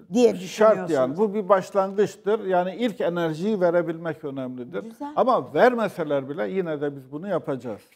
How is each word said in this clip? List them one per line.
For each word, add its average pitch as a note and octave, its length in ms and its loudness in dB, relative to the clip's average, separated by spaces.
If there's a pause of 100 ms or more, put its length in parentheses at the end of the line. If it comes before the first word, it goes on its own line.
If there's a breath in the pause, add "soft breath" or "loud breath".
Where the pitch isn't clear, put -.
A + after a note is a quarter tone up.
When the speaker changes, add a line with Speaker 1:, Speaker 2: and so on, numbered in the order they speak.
(120)
Speaker 1:
diye A3 220 6
Speaker 2:
Şart F#3+ 420 4
yani. F3+ 120 -6
Speaker 1:
düşünüyorsunuz. C#3 300 2
Speaker 2:
Bu G3+ 160 0
bir G#3 140 -4
başlangıçtır. G3 960 0
Yani F#3 320 0
ilk G#3+ 240 -2
enerjiyi F3 600 -2
verebilmek E3 640 0
önemlidir. C3 580 -8
Speaker 1:
Güzel. C#4+ 340 -14
Speaker 2:
Ama F#3 380 0
vermeseler E3+ 760 2
bile F#3+ 200 -6
yine F3 320 -4
de C#3+ 160 -4
biz C3 160 -18
bunu D#3+ 160 -10
yapacağız. C3+ 520 -6 (140)